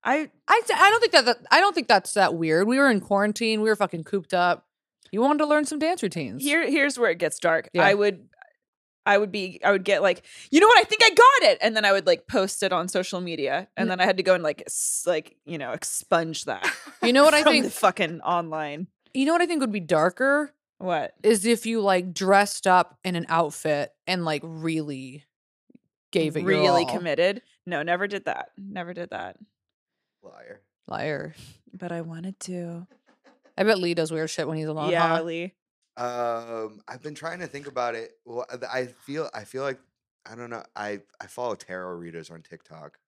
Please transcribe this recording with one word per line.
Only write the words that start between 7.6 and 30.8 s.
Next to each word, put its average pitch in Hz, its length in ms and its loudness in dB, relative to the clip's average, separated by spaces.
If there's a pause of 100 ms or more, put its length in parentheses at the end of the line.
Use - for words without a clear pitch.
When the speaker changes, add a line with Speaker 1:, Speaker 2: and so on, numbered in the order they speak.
Speaker 2:
Yeah. 175 100 4
Speaker 1:
I 196 100 6
would, 202 340 -2 (760)
I 202 140 4
would 208 140 -2
be, 185 320 -6
I 196 80 4
would 196 100 0
get 185 200 0
like, 180 200 0 (300)
"You 294 80 6
know 415 80 8
what? 466 100 8
I 359 60 6
think 427 180 0
I 453 80 8
got 466 400 8
it." 180 100 2
And 220 160 0
then 214 80 0
I 202 60 4
would, 196 160 2
like, 175 220 2
post 196 340 0
it 190 100 0
on 180 160 0
social 185 320 -4
media. 160 460 -4 (100)
And 220 80 -2
Speaker 2:
N- 226 40 -2
Speaker 1:
then 185 120 -4
I 180 40 4
had 190 140 2
to 190 40 -4
go 185 120 4
and, 175 100 0
like, 151 220 -4
s-, - 400 -6
like, 160 380 -4
you 160 140 -10
know, 123 140 -8
expunge 165 720 -4
that 107 200 -6 (380)
Speaker 2:
You 240 100 2
know 269 120 6
what 302 100 8
I 294 80 4
Speaker 1:
<laughs> - 0 -
from 302 120 6
Speaker 2:
think? 294 100 2
Speaker 1:
the 247 80 -4
fucking 175 480 -2
online. 156 680 -4 (260)
Speaker 2:
You 269 140 0
know 311 60 2
what 339 100 2
I 349 40 2
think 330 160 -2
would 226 100 -2
be 202 80 -4
darker? 254 720 0 (240)
Speaker 1:
What? 170 340 -4 (120)
Speaker 2:
Is 208 200 4
if 226 220 0
you, 226 140 -2
like, 185 340 0
dressed 196 540 2
up 180 340 4
in 180 140 -4
an 170 120 -6
outfit 151 640 -2 (140)
and, 180 180 -4
like, 156 200 -4
really 151 800 -8 (880)
gave 160 240 -2
it 151 80 -4
Speaker 1:
Really 185 400 4
Speaker 2:
your - 80 -4
all. - 60 -4
Speaker 1:
committed? 175 440 -2 (240)
No, 165 160 -6
never 175 240 -2
did 202 200 -8
that. - 300 -8
Never 196 380 -12
did 175 160 -12
that. - 260 -12 (840)
Speaker 3:
Liar. 101 380 -20 (260)